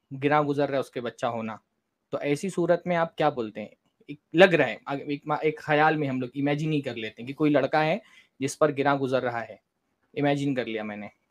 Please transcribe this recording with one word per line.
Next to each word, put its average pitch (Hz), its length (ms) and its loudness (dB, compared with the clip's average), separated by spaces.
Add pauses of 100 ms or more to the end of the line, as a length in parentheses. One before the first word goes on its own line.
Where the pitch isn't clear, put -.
(140)
गिरा 143 280 2
गुजर 143 260 0
रहा 135 60 -4
है 135 60 0
उसके 127 220 -6
बच्चा 117 260 -6
होना, 110 320 -6 (540)
तो 139 60 -4
ऐसी 147 300 -2
सूरत 175 380 0
में 175 80 0
आप 165 220 -2
क्या 151 120 2
बोलते 110 320 -6
हैं? 104 80 -12 (400)
एक 147 100 -14 (160)
लग 180 180 10
रहा 147 140 4
है, 110 200 -6
अग-, 139 140 -6
एक 143 260 -6
मा-, 151 120 -2
एक 156 200 -2
ख्याल 156 380 2
में 147 100 -2
हम 127 140 -4
लोग 123 140 -6
इमेजिन 147 360 -2
ही 147 100 0
कर 127 140 -8
लेते 110 260 -10
हैं 120 60 -14
कि 139 60 -8
कोई 151 160 2
लड़का 143 300 2
है 160 220 0 (380)
जिस 135 160 -4
पर 151 160 2
गिरा 139 240 2
गुजर 131 260 0
रहा 120 180 -4
है, 107 200 -14 (540)
इमेजिन 143 420 0
कर 120 100 -4
लिया 110 180 -6
मैंने। 104 260 -12 (220)